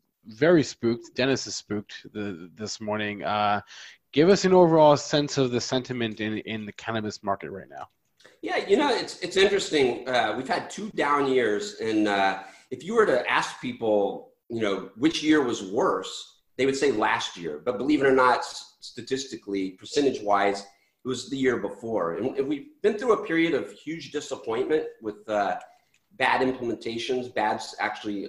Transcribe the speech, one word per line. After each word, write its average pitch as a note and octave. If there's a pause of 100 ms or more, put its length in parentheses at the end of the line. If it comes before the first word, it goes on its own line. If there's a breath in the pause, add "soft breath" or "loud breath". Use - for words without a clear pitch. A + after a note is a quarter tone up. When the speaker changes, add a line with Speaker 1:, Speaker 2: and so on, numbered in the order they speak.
(240)
Speaker 1:
very C#3+
spooked. A#2
Dennis B2+
is G#2
spooked -
the, F#2
this G#2
morning. G#2
Uh, G#2 (520 loud breath)
give D#3+
us F#3+
an F#3
overall D#3+
sense D3
of C3
the A#2+
sentiment A#2+
in, G#2+
in G#2+
the G2+
cannabis G#2+
market G2
right D#2+
now. C#2 (540 soft breath)
Speaker 2:
Yeah, E4
you G3
know, C#4+
it's, G3
it's F3+
interesting. D#3+
Uh, A2+
we've C3
had -
two G#3
down C#3+
years, A2
and, G#2+
uh, G2 (280 loud breath)
if -
you G3+
were A3
to C3
ask -
people, G#2+ (160)
you A2+
know, F#2+
which D3+
year D3+
was A2+
worse, G2 (160)
they B2+
would C3+
say C#3+
last A2
year. D#2
But B2
believe C#3+
it C3+
or C3
not, B2+
s-, -
statistically, G#2
percentage-wise, G2+
it -
was B2+
the C#3
year B2+
before. F#2+
And, C3
and C3+
we've -
been A3+
through B3
a -
period E3
of B2
huge D3+
disappointment C#3 (180)
with, G#2+
uh, G2+ (540 soft breath)
bad B2+
implementations. A#2+
Bad's A2
actually G#2